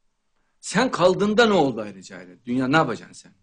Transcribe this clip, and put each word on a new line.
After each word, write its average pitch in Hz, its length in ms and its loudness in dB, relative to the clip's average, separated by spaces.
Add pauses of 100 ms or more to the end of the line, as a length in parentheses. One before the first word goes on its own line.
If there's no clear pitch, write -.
(600)
Sen 247 300 -2
kaldığında 196 560 2
ne 214 60 2
oldu 139 280 0
ayrıca 95 360 -16
ayrı? 90 280 -20
Dünya, 127 240 -2
ne 143 80 2
yapacaksın 110 360 -2
sen? - 200 -20 (100)